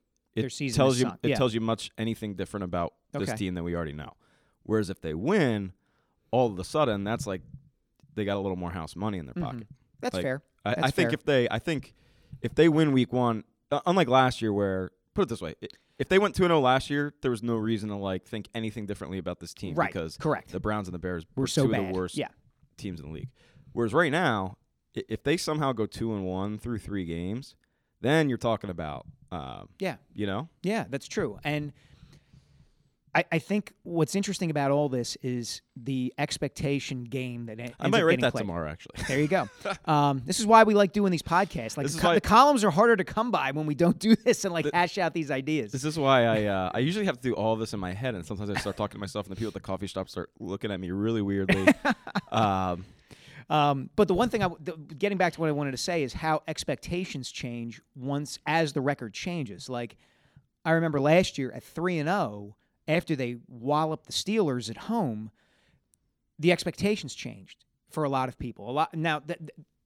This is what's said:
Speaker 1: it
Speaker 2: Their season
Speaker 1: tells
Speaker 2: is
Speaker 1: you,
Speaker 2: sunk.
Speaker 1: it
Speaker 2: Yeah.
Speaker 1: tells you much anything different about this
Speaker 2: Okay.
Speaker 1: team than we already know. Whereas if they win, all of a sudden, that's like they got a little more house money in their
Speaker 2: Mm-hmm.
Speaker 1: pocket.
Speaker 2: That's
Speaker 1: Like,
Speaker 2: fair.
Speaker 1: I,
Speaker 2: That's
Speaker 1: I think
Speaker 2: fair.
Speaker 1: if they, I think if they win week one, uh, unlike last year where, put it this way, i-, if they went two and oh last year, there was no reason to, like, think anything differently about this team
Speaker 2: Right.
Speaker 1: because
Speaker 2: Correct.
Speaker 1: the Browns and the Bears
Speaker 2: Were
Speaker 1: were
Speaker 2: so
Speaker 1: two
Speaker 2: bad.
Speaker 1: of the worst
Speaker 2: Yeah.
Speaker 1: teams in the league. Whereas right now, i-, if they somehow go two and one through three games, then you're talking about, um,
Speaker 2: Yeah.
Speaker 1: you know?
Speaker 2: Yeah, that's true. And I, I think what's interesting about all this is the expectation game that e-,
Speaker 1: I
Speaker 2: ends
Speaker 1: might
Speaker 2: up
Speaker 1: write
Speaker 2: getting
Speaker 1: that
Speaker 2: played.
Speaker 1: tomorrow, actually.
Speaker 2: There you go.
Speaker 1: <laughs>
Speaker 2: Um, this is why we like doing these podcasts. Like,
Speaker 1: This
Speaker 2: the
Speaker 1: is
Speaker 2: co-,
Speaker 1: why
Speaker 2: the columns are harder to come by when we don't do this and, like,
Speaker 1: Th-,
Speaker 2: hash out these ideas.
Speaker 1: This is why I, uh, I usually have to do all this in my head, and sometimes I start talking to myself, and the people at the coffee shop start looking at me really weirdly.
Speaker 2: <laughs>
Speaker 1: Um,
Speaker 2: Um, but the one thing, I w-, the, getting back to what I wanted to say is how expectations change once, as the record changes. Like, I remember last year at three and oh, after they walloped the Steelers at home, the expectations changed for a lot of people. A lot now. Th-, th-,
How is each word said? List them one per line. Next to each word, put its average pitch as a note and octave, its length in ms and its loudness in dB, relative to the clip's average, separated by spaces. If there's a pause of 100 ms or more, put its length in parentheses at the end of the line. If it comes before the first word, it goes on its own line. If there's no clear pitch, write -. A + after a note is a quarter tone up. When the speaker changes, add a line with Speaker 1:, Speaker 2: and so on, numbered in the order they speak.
(340)
Speaker 1:
it D3 80 -2
Speaker 2:
Their C3 80 -6
season C3 260 -6
Speaker 1:
tells C3+ 180 6
Speaker 2:
is A#2+ 80 2
Speaker 1:
you, A#2+ 60 4
Speaker 2:
sunk. F2+ 140 -10
Speaker 1:
it A#2+ 80 0
Speaker 2:
Yeah. A#2+ 60 2
Speaker 1:
tells A#2 180 2
you A2+ 60 0
much A2+ 380 -2
anything A2 360 -4
different G2 300 -6
about F2 300 -4 (180)
this C#3+ 160 -4
Speaker 2:
Okay. A2+ 80 -4
Speaker 1:
team F#2+ 180 -2
than E2+ 100 -4
we F2 120 -2
already D#2+ 160 -4
know. D2 220 -12 (500)
Whereas G#2 260 0
if F2+ 100 -10
they D#2 140 -4
win, A2 580 2 (580)
all B2 200 4
of F2+ 80 -6
a F2+ 60 -4
sudden, A#2 400 0
that's A2 220 -4
like F#2+ 160 -6 (720)
they G#2+ 100 -2
got G2+ 120 0
a G2 40 -2
little F#2+ 160 -2
more F2 140 -6
house E2+ 260 -8
money G2 220 -4
in D2+ 80 -8
their B1 80 -14
Speaker 2:
Mm-hmm. F3 100 -4
Speaker 1:
pocket. A2+ 220 -8 (340)
Speaker 2:
That's B3+ 140 -4
Speaker 1:
Like, F3+ 80 -2
Speaker 2:
fair. C3+ 200 -4 (220)
Speaker 1:
I, G#2 100 -2
Speaker 2:
That's D#3+ 100 0
Speaker 1:
I C3+ 60 2
think D#3 200 2
Speaker 2:
fair. D#3 40 -2
Speaker 1:
if - 100 -6
they, C3 260 4
I A2+ 80 -2
think C#3 360 -4 (460)
if - 140 -4
they D#3+ 140 8
win D3+ 240 6
week B2+ 200 4
one, A#2+ 320 0 (260)
uh, C#3+ 160 0
unlike F3 220 4
last B2+ 340 4
year G#2+ 100 2
where, F#2+ 380 0 (240)
put G3+ 80 2
it E3+ 60 0
this A2+ 120 -6
way, D#2+ 220 -8
i-, G2 60 -10 (300)
if - 100 -4
they F#3+ 100 6
went G3+ 160 4
two F#3 100 4
and E3+ 80 6
oh D#3 80 6
last B2+ 300 4
year, C#3+ 300 -2
there C3 100 0
was A2 120 -2
no A#2 140 2
reason A2 340 0
to, G2+ 60 -6
like, F#2+ 280 -4
think G#2+ 300 -10
anything A2 320 -6
differently F#2+ 320 -8
about F2 220 -6
this E2+ 140 -12
team F#2 200 -10
Speaker 2:
Right. E3 180 2
Speaker 1:
because E2 240 -6
Speaker 2:
Correct. - 340 -4
Speaker 1:
the F2+ 100 -8
Browns G#2 280 -4
and F2+ 60 -10
the F2 40 -8
Bears F2 260 -6 (120)
Speaker 2:
Were C3 60 -2
Speaker 1:
were C3 40 0
Speaker 2:
so C#3 200 2
Speaker 1:
two A2+ 60 0
Speaker 2:
bad. B2 100 0
Speaker 1:
of F#2+ 60 -4
the F#2 100 -6
worst F2+ 180 -4
Speaker 2:
Yeah. C#3+ 120 -4 (480)
Speaker 1:
teams F2 240 -8
in C2+ 60 -16
the D#2 60 -12
league. D#2+ 180 -10 (420)
Whereas A#2 220 0
right D#3+ 180 4
now, A2+ 440 0 (400)
i-, - 120 -6
if A2 140 -6
they D3+ 140 2
somehow D3+ 360 -2
go G#2+ 140 -2
two A2 280 -6
and G2 100 -4
one F#2+ 340 -4
through A#2+ 200 -6
three F#2+ 260 -6
games, F2 500 -6 (460)
then D3+ 280 2
you're A#2+ 100 -2
talking G#2+ 320 -2
about, D#2 360 -8 (240)
um, B1+ 380 -10 (100)
Speaker 2:
Yeah. E3+ 180 -6 (180)
Speaker 1:
you G#2 120 -4
know? G3 220 -4 (140)
Speaker 2:
Yeah, G3 260 -2
that's C3+ 200 -8
true. B2 360 -4
And D3 280 -4 (1400)
I, E3 160 2
I E3 100 2
think - 420 -4
what's E3+ 320 0
interesting F#3+ 360 -2
about C#3+ 200 0
all D3 180 2
this B2 280 -4
is B2 440 -6 (160)
the B2+ 400 -4
expectation C#3 880 -4
game A#2+ 400 -8
that A2+ 160 -10
e-, - 40 -10
Speaker 1:
I - 20 -8
Speaker 2:
ends A#2+ 140 -14
Speaker 1:
might - 60 0
Speaker 2:
up F#3 60 4 (140)
Speaker 1:
write E3 60 8
Speaker 2:
getting - 100 2
Speaker 1:
that B2 100 4
Speaker 2:
played. B2+ 80 -2
Speaker 1:
tomorrow, E2+ 300 -4
actually. - 360 -12
Speaker 2:
There C3+ 140 0
you D3+ 80 2
go. C3+ 260 0
Speaker 1:
<laughs> - 300 -8
Speaker 2:
Um, C#3+ 400 2
this F3+ 160 -2
is G#3+ 60 0
why A3 180 12
we G#3+ 100 6
like G3+ 180 6
doing G3+ 200 2
these D#3+ 100 0
podcasts. E3 540 -2
Like, C#3 80 -2
Speaker 1:
This C#3+ 80 -2
Speaker 2:
the B2+ 60 -6
Speaker 1:
is - 20 -4
Speaker 2:
co-, F3+ 80 4
Speaker 1:
why E3+ 60 6
Speaker 2:
the D#3 80 4
columns A#3+ 420 8
are G3 60 4
harder A3 260 6
to F#3 80 0
come A3+ 260 -2
by C#3+ 200 0
when D3+ 160 -2
we D3+ 80 0
don't E3+ 240 4
do G#3+ 180 8
this - 300 2
and, F3+ 80 -2
like, D#3+ 100 0
Speaker 1:
Th-, D3 100 -2
Speaker 2:
hash F3 220 2
out E3+ 160 0
these D#3 180 -2
ideas. C3+ 420 -2
Speaker 1:
This C3+ 120 -4
is D#3 140 -4
why C3+ 260 6
I, A2 220 4
uh, F#2+ 260 0
I - 60 -2
usually F3+ 260 0
have D3+ 160 0
to - 20 -14
do B2+ 120 0
all A2 200 0
this A2 200 -4
in G2+ 60 -6
my F#2 120 -4
head, A#2 220 -6
and F2 100 -10
sometimes G2+ 240 -6
I G2+ 100 -4
start G2 200 -4
talking G#2 160 -4
to G#2 40 -14
myself, G2+ 280 -8
and F#2+ 60 -14
the F#2 60 -10
people A2 100 -4
at F#2+ 60 -8
the F#2+ 60 -12
coffee F#2+ 280 -6
shop F#2+ 200 -6
start - 220 -10 (100)
looking G2+ 320 -6
at F#2 80 -6
me F2+ 100 -6
really G#2+ 320 0
weirdly. F#2+ 460 2 (340)
Speaker 2:
<laughs> - 300 -8
Speaker 1:
Um, F#2+ 540 0 (640)
Speaker 2:
Um, C#3+ 460 2
but G#3 120 4
the F#3 60 2
one A3 160 2
thing, A3 120 -2
I F#3 60 2
w-, D#3+ 160 -10
the, D#3+ 300 -12
getting G3 240 0
back F3 160 2
to - 60 -8
what D#3+ 100 2
I - 20 2
wanted C#3+ 200 -2
to B2+ 40 -6
say E3+ 260 -2
is B2+ 120 -4
how D#3 340 0
expectations D#3+ 800 -6
change A#2+ 520 -10 (120)
once, C#3 520 -6
as D3+ 260 2
the D3 80 -2
record C3 320 -2
changes. C#3+ 560 -8
Like, A#2+ 280 -8 (680)
I D#3+ 60 0
remember E3 280 2
last D#3 380 4
year C3 160 -4
at - 100 -12
three E3+ 360 -4
and D3 100 -2
oh, G#2+ 460 -4 (340)
after E3 260 0
they B2 220 -4 (120)
walloped D3 580 -2
the - 60 -16
Steelers C#3+ 580 0
at A2 80 -10
home, A#2+ 520 -4 (1080)
the E3 140 4
expectations F3+ 640 -2
changed - 500 -16 (260)
for D3+ 140 -4
a C#3 40 0
lot C3 200 0
of B2 100 -12
people. A2+ 320 -10
A - 20 -6
lot D3+ 220 0
now. D#3+ 260 0
Th-, D3+ 180 -10
th-, D#3 120 -16 (360)